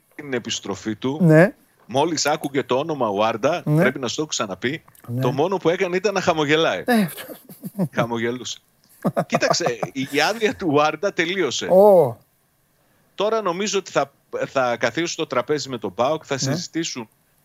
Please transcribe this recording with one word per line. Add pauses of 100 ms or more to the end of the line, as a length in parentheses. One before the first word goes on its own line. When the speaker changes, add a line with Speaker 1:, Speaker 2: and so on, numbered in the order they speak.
(340)
Speaker 1:
επιστροφή
του,
Speaker 2:
Ναι. (320)
Speaker 1:
μόλις
άκουγε
το
όνομα
Ουάρντα,
Speaker 2:
Ναι.
Speaker 1:
πρέπει
να
σου
το
έχω
ξαναπεί, (240)
Speaker 2:
Ναι.
Speaker 1:
το
μόνο
που
έκανε
ήταν
να
χαμογελάει.
Speaker 2:
Ε,
αυτό. (720)
Speaker 1:
Χαμογελούσε. (680)
Κοίταξε, (140)
η
άδεια
του
Ουάρντα
τελείωσε.
Speaker 2:
Ω. (1000)
Speaker 1:
Τώρα
νομίζω
ότι
θα, (360)
θα
καθίσουν
στο
τραπέζι
με
τον
παοκ,
θα
Speaker 2:
Ναι.
Speaker 1:
συζητήσουν (360)